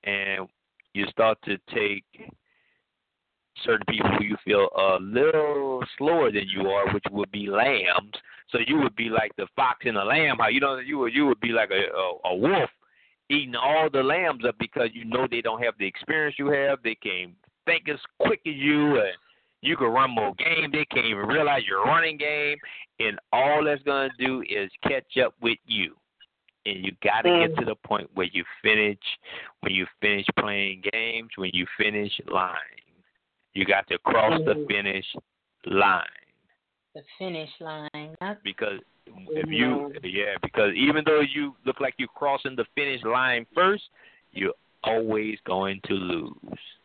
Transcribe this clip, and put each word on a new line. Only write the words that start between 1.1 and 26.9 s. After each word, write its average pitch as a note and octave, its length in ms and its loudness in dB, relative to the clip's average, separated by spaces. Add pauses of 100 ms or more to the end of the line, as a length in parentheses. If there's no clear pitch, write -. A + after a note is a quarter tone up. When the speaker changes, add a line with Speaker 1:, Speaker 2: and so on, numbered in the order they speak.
Speaker 1:
start A2 340 4
to G2 140 -4 (160)
take G2+ 300 -2 (1600)
certain A2 240 2
people A2 300 0
who G#2+ 60 0
you G#2 200 -2
feel G2 300 4
are F#2+ 220 4
a F#2 40 -2
little C#3 800 2 (160)
slower D3 320 4
than G2+ 180 -2
you F#2+ 200 -2
are, G2 240 2
which G2+ 180 -2
would G2+ 220 -4
be G#2 160 -6
lambs. G2+ 640 2 (380)
So B2 160 -2
you D3 120 2
would B2 180 2
be A2+ 140 -4
like A2 260 0
the G2 100 -4 (100)
fox B2+ 280 0
and A#2 120 0
the G2 80 0
lamb. C#3 340 2
How A2+ 100 4
you B2+ 120 2
know C#3 180 0
you C3+ 200 -6
would, A#2 140 0
you C#3+ 140 4
would A#2 140 2
be A#2+ 80 -2
like A2 220 2
a, F#2+ 40 0 (200)
a, F2+ 360 -2
a F2+ 60 0
wolf D3+ 340 2 (580)
eating C3+ 280 -2
all D3+ 360 2
the C3+ 100 2
lambs D3 460 2
up, A2+ 100 0
because A#2 360 0
you A#2 100 -14
know B2 240 0
they A#2+ 140 -2
don't A2+ 200 -2
have A2+ 160 0
the G2+ 80 -2
experience D3+ 520 -2
you C#3+ 80 -2
have. C#3 360 2
They A2 120 -2
can't F2+ 380 -6 (340)
think E3 220 0
as D3 100 -4 (220)
quick - 260 2
as D#3 80 -4
you, D3 460 4
and G2 120 2 (500)
you D3+ 140 0
can B2 120 2
run B2+ 260 4
more G#2+ 240 0
game. D#3+ 340 0
They D3+ 140 -2
can't A#2+ 200 -2
even G#2 200 -2
realize C#3+ 400 2
your G2 180 2
running D#3 320 2
game, D3 400 -2 (440)
and G#2+ 180 -2 (140)
all D3 320 4
that's D3 180 0
gonna C#3 360 0
do B2+ 300 0
is G2+ 220 -4 (160)
catch C3+ 360 -2
up A#2+ 200 2
with A#2 240 0
you. G2 300 -4 (680)
And F#2+ 180 -6
you F#2+ 80 -4 (100)